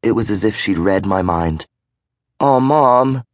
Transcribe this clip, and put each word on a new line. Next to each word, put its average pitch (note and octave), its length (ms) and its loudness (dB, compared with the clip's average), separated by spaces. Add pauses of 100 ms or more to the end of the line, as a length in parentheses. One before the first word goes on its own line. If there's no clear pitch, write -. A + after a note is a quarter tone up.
It A2+ 100 0
was G#2 180 -2
as G2 140 -4
if G#2+ 100 0
she'd G2 220 -4
read F#2+ 300 0
my F#2+ 160 -2
mind. E2+ 440 -2 (720)
"Aw, C3+ 220 2
Mom." C3 640 2 (120)